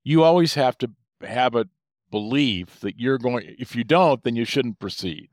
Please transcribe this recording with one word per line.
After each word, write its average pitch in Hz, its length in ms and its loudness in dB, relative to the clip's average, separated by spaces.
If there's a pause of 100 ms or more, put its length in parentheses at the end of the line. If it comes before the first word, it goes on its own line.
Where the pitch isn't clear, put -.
You 160 180 4
always 165 320 4
have 127 240 0
to 117 120 -4 (320)
have 120 320 -2
a 113 140 0 (420)
belief 107 720 -4
that 104 180 -6
you're 131 200 -2
going, 120 400 -6
if - 160 -12
you 117 100 -2
don't, 151 380 4
then 117 140 -2
you 117 80 0
shouldn't 123 340 -2
proceed, 92 540 -8